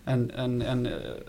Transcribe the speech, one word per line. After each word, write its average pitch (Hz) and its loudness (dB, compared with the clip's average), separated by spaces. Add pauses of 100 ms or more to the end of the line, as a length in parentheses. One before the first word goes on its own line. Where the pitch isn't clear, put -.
En, 123 4
en, 123 0
en, 123 2
eh, - -4